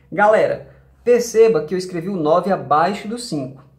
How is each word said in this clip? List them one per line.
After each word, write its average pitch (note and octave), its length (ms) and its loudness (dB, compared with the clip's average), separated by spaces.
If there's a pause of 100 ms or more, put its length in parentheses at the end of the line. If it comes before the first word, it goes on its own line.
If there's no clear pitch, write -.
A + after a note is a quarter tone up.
(100)
Galera, G3 600 0 (340)
perceba A3 580 4
que F#3 120 -6
eu F3+ 40 -2
escrevi F3+ 300 -8
o G3+ 80 -6
nove F3 340 2
abaixo D#3+ 560 0
do A#3 120 -8
cinco. C#3 440 -8 (160)